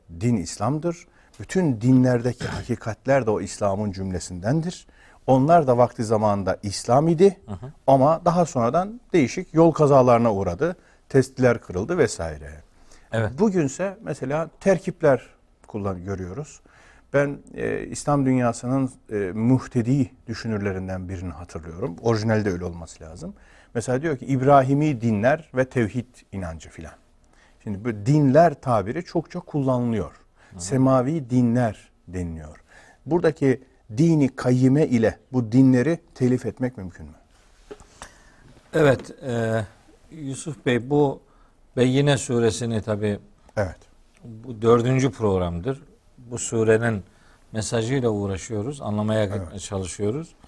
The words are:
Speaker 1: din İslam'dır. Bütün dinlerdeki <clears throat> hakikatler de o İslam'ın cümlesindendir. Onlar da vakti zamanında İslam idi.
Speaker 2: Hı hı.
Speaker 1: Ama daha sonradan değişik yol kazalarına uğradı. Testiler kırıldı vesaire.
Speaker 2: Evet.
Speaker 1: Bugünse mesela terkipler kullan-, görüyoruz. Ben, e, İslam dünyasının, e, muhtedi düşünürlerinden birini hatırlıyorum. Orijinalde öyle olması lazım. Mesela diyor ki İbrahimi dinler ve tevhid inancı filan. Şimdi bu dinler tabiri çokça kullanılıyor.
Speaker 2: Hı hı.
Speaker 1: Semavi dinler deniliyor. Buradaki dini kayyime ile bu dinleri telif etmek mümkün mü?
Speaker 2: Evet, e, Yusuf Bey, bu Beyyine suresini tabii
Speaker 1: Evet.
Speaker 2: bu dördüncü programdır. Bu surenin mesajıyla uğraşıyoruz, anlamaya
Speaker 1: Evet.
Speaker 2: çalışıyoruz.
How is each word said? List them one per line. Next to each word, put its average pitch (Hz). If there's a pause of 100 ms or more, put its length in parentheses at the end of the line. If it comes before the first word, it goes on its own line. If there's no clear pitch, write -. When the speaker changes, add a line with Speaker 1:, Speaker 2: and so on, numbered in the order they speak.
(200)
Speaker 1:
din 117
İslam'dır. 147 (320)
Bütün 139
dinlerdeki 123
<clears throat> -
hakikatler 123
de 107
o 95
İslam'ın 101
cümlesindendir. 95 (400)
Onlar 139
da 123
vakti 120
zamanında 104
İslam 123
idi. 175
Speaker 2:
Hı 110
hı. 113 (160)
Speaker 1:
Ama 139
daha 170
sonradan 165 (120)
değişik 139
yol 165
kazalarına 123
uğradı. 98 (340)
Testiler 127
kırıldı 98
vesaire. 76 (520)
Speaker 2:
Evet. 113
Speaker 1:
Bugünse 185
mesela 156 (100)
terkipler 170 (460)
kullan-, 98
görüyoruz. 95 (520)
Ben, 143 (160)
e, 110
İslam 143
dünyasının, 127 (200)
e, 107 (180)
muhtedi 123 (160)
düşünürlerinden 95
birini 92
hatırlıyorum. 85
Orijinalde 107
öyle 90
olması 85
lazım. 90 (400)
Mesela 123
diyor 156
ki -
İbrahimi 139
dinler 117
ve 127
tevhid 120 (260)
inancı 82
filan. 80 (720)
Şimdi 104
bu 107
dinler 147
tabiri 123
çokça -
kullanılıyor. 123 (400)
Speaker 2:
Hı -
hı. 90
Speaker 1:
Semavi 131
dinler 120 (160)
deniliyor. 82 (420)
Buradaki 147 (340)
dini 156
kayyime 131
ile 110 (140)
bu 123
dinleri 131 (160)
telif 127
etmek 123
mümkün 90
mü? 76 (1600)
Speaker 2:
Evet, 147
e, 113 (460)
Yusuf 143
Bey, 123
bu 147 (560)
Beyyine 131
suresini 117
tabii 104 (380)
Speaker 1:
Evet. 101 (460)
Speaker 2:
bu 113
dördüncü 120
programdır. 95 (340)
Bu 120
surenin 110 (480)
mesajıyla 117
uğraşıyoruz, 104
anlamaya 107
Speaker 1:
Evet. 98
Speaker 2:
çalışıyoruz. 104 (120)